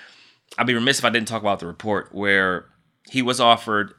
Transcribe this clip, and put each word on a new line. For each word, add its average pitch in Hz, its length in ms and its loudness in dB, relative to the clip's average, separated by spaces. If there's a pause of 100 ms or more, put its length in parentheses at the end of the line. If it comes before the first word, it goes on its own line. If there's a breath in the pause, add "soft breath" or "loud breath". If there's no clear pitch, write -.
(560 loud breath)
I'd 117 120 -2
be 123 80 2
remiss 127 240 0
if - 60 2
I 117 40 4
didn't 110 180 0
talk 113 140 -6
about 101 180 0
the 85 60 -12
report 95 480 -6
where 95 520 0 (440)
he 131 140 -2
was 120 160 -2
offered 113 600 2